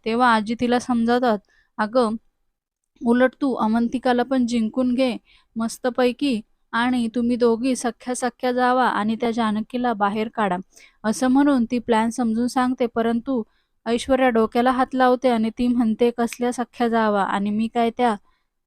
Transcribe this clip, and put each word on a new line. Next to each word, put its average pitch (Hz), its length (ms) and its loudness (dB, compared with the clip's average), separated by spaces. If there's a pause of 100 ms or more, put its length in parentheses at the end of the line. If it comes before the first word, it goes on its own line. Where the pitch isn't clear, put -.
तेव्हा 233 300 2
आजी 220 240 -2
तिला 240 200 2
समजावतात, 240 600 0 (380)
"अगं, 220 380 0 (840)
उलट 247 400 2
तू 277 140 0
अवंतिकाला 233 680 0
पण 254 240 0
जिंकून 240 480 0
घे 247 200 0 (400)
मस्तपैकी 247 840 -2 (340)
आणि 240 420 0
तुम्ही 240 220 0
दोघी 233 380 2
सख्या 247 400 -6
सख्या 247 360 -4
जावा 247 360 2
आणि 208 280 0
त्या 233 160 -2
जानकीला 226 640 -2
बाहेर 208 400 -4
काढा." 196 220 0 (460)
असं 220 240 -2
म्हणून 262 440 4
ती 247 80 0
प्लॅन 226 320 0
समजून 233 380 -2
सांगते, 254 380 0
परंतु 233 540 -2 (440)
ऐश्वर्या 254 440 0
डोक्याला 240 420 2
हात 254 240 0
लावते 254 340 2
आणि 226 280 0
ती 247 100 0
म्हणते, 240 440 2
"कसल्या 240 420 -4
सख्या 240 360 -4
जावा? 214 360 2
आणि 202 240 -2
मी 214 200 -2
काय 233 220 0
त्या 233 240 0 (520)